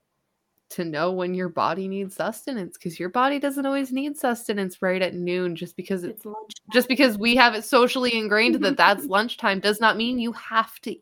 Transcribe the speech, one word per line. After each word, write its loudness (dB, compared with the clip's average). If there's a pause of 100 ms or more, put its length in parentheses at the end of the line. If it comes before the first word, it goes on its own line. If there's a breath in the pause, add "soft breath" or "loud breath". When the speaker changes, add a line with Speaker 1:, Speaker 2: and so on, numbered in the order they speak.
(720)
Speaker 1:
to -6
know -2
when -2
your -2
body 0
needs -8
sustenance, -6
'cause -10
your -6
body 0
doesn't -2
always -2
need -4
sustenance -2
right 0
at -2
noon -2
just -10
because -4
it -8
Speaker 2:
It's -20
lunchtime. -14
Speaker 1:
just 4
because 4
we 2
have 8
it -6
socially 2
ingrained 2
that 0
that's 4
Speaker 2:
<laughs> -8
Speaker 1:
lunchtime 0
does 0
not 4
mean -2
you -2
have -4
to -10